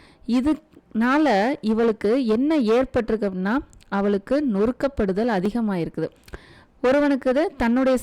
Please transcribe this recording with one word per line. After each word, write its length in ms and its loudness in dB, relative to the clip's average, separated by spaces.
இதுனால 1300 0
இவளுக்கு 640 0
என்ன 320 2
ஏற்பட்டிருக்கு 720 0
அப்படின்னா, 280 -2
அவளுக்கு 540 0
நொறுக்கப்படுதல் 720 -2
அதிகமாயிருக்குது. 840 -4
ஒருவனுக்கு 480 2
இது 280 0
தன்னுடைய 460 2